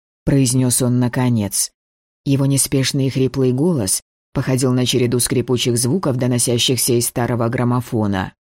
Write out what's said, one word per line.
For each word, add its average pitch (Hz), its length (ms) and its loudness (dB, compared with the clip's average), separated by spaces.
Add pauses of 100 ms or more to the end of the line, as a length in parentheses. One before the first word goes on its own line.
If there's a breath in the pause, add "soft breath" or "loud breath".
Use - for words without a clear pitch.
(260)
произнёс 131 560 2
он 123 180 2
наконец. 120 720 0 (540)
Его 139 180 2
неспешный 135 600 0
и 127 40 0
хриплый 131 420 0
голос 131 500 0 (320)
походил 131 400 0
на 127 100 2
череду 123 360 0
скрипучих 127 580 0
звуков, 131 400 0
доносящихся 123 720 0
из 120 160 0
старого 120 400 -2
граммофона. 117 840 -2 (160)